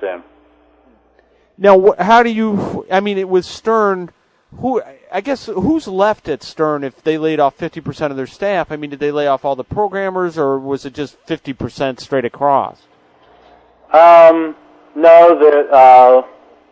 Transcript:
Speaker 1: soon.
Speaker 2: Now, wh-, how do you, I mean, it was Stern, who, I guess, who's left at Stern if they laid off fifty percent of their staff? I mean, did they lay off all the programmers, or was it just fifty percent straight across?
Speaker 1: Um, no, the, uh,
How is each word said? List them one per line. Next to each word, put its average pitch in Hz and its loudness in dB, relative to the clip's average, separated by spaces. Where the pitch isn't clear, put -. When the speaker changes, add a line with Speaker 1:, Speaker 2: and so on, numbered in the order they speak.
Speaker 1:
soon. 90 -10
Speaker 2:
Now, 196 4
wh-, 196 0
how 226 2
do 233 -4
you, 220 -6
I 190 -2
mean, 202 -6
it 190 -6
was 185 -2
Stern, 202 -4
who, 240 -4
I 185 -8
guess, 262 -8
who's 226 -4
left 202 -4
at 143 -10
Stern 151 -6
if 127 -14
they 156 -4
laid 156 -4
off 139 -2
fifty 170 -12
percent 147 -8
of 135 -12
their 131 -8
staff? 190 -8
I 156 -10
mean, 147 -14
did 143 -16
they 147 -4
lay 147 -4
off 135 -4
all 139 -6
the 127 -12
programmers, 190 -6
or 139 -4
was 135 -8
it 139 -14
just 143 -12
fifty 147 -12
percent 131 -8
straight 135 -6
across? 127 -4
Speaker 1:
Um, 165 6
no, 165 6
the, 147 2
uh, 127 6